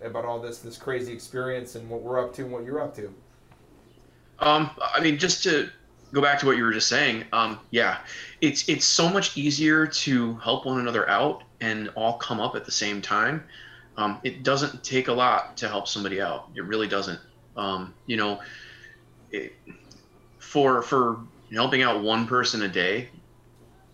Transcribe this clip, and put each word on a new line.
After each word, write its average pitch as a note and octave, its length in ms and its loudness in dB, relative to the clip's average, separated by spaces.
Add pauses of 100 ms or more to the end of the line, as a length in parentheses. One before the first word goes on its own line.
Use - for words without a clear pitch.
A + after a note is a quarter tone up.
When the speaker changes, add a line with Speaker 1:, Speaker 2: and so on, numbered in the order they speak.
Speaker 1:
about A#2 220 -6
all A#2 160 -4
this, A#2 200 -10
this A#2 180 -16
crazy B2 340 -4
experience B2+ 640 -6
and A#2 160 -12
what A2+ 100 -6
we're B2 240 0
up - 120 -8
to C#3 60 -8
and B2 100 -8
what A#2+ 120 -8
you're C#3+ 160 -4
up C#3 160 -6
to? G#2 160 -10 (1300)
Speaker 2:
Um, D3+ 320 4 (100)
I - 200 0
mean, D3+ 180 2
just F3 260 0
to D#3 240 2 (440)
go C#3+ 100 4
back C#3+ 160 4
to C#3 80 2
what B2+ 100 6
you A#2 80 2
were A2+ 80 4
just A2 160 2
saying, A#2+ 360 2 (100)
um, A2 240 0 (120)
yeah, A2 280 2 (420)
it's, - 280 2
it's D3 180 2
so E3+ 240 4
much G3 260 0
easier D3+ 500 2
to A#2+ 500 0
help B2 280 -2
one C3 160 0
another A#2 280 0
out B2 340 2 (180)
and G#2+ 360 -4
all A2+ 200 0
come A2+ 240 -4
up A#2 160 -2
at - 80 -8
the - 80 -8
same G#2 300 -2
time. A#2+ 420 0 (540)
Um, G#2 260 -2
it C3 180 -6
doesn't C3+ 400 0
take C3 260 0
a B2 40 0
lot A#2+ 460 2
to A2 100 -4
help G2 180 -4
somebody G2 360 -4
out. D#2 320 -4
It F#2+ 100 -8
really G#2+ 240 -2
doesn't. F#2+ 320 -4 (380)
Um, F#2+ 360 -4 (120)
you A#2 100 -2
know, G#2 240 -2 (880)
it, - 220 -8 (880)
for, C3 420 4
for A#2+ 380 2 (320)
helping C3 300 2
out G#2+ 200 4
one A2 240 2
person A#2 360 2
a G2 60 0
day, F#2 400 0 (840)